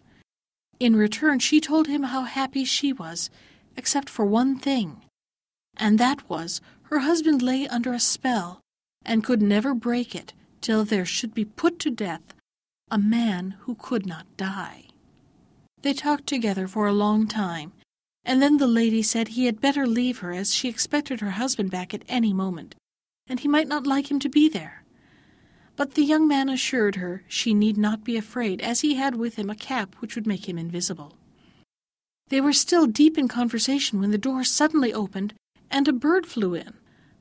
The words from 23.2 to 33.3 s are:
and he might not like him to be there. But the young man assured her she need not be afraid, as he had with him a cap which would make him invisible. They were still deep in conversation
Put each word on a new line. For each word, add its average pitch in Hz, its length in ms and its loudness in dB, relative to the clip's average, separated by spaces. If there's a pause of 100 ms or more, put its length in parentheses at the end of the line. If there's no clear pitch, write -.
and 254 100 -4
he - 80 -4
might 294 220 2
not 277 180 -4
like 277 240 0
him 285 80 0
to 277 100 -2
be 302 200 6
there. 170 340 -6 (920)
But 277 180 -4
the 302 80 4
young 311 240 4
man 277 220 2
assured 247 480 0
her 180 320 -6
she - 260 0
need 208 240 4
not 214 240 0
be 233 140 -4
afraid, 220 440 -4
as 233 200 -2
he 294 140 2
had 269 200 0
with 233 220 -4
him 208 120 -4
a 214 60 -8
cap 214 460 -6
which - 160 -10
would 220 100 -6
make 196 220 -4
him 170 100 -6
invisible. 165 580 -8 (1080)
They 269 140 0
were 285 120 4
still 330 360 4
deep 302 280 4
in 269 120 2
conversation 240 720 -2